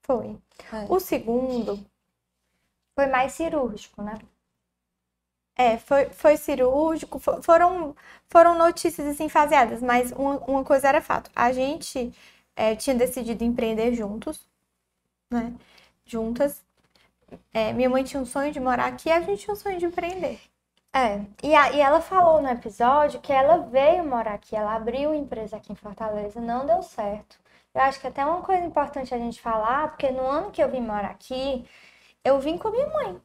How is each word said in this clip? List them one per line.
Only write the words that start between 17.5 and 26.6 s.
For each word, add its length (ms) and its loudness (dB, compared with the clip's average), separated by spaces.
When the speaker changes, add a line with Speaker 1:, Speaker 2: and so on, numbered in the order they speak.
Speaker 1:
É, 180 -2
minha 180 0
mãe 140 2
tinha 180 -6
um 40 -6
sonho 260 -4
de 80 -8
morar 280 0
aqui 220 -6
e 20 4
a 100 4
gente 220 -4
tinha 100 -6
um 40 -6
sonho 220 -8
de 60 -2
empreender. 540 -6
Speaker 2:
É, 260 0
e 140 2
a, 160 6
e 100 2
ela 180 6
falou 420 4
no 80 -2
episódio 680 2
que 140 -4
ela 240 6
veio 480 2
morar 300 -4
aqui, 200 -12
ela 200 -2
abriu 400 -2
empresa 420 -8
aqui 160 -18
em 20 -10
Fortaleza, 640 -8
não 280 -4